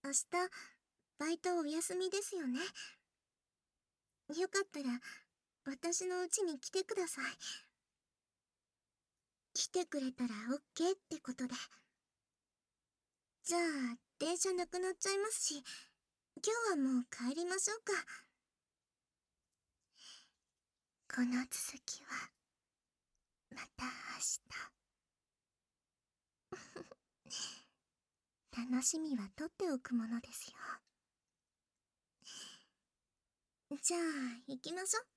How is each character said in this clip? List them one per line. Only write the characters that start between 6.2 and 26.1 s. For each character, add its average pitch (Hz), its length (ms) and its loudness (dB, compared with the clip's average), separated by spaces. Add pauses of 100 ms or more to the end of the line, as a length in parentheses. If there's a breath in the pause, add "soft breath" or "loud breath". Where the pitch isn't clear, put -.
家 349 180 0
に 320 160 0
来 - 120 -8
て 381 120 0
く 403 140 -4
だ 359 100 0
さ 277 240 -2
い。 - 80 -14 (2250 loud breath)
来 - 140 0
て 359 180 2
く 285 140 0
れ 262 120 2
た 247 140 0
ら 226 80 -2 (180)
オ - 60 4
ッ - 40 -6 (120)
ケ 339 160 4
ー 381 60 4
っ - 20 -20 (100)
て 320 120 -6
こ 254 120 -6
と 254 140 -4
で。 247 80 -4 (1900 loud breath)
じ 339 100 2
ゃ 349 40 4
あ、 277 380 2 (220)
電 330 180 2
車 381 160 2
な 359 140 2
く 359 140 -4
な 370 100 2
っ 349 60 -4
ち - 100 -2
ゃ 392 60 2
い 392 60 2
ま 427 120 2
す - 160 2
し、 285 180 -2 (800 loud breath)
今 - 0 -
日 415 60 4 (200)
は 349 60 6
も 262 240 6
う 247 60 -2
帰 247 280 -2
り 339 120 0
ま 370 120 2
し 403 120 4
ょ 440 60 -2
う 440 40 -10
か。 403 120 -2 (3250 loud breath)
こ 247 80 4
の 247 240 4
続 - 400 -2
き - 180 -8
は、 - 260 -6 (1200)
ま - 180 -12
た - 180 -8
明 254 40 -2 (300)
日。 - 200 0 (2000)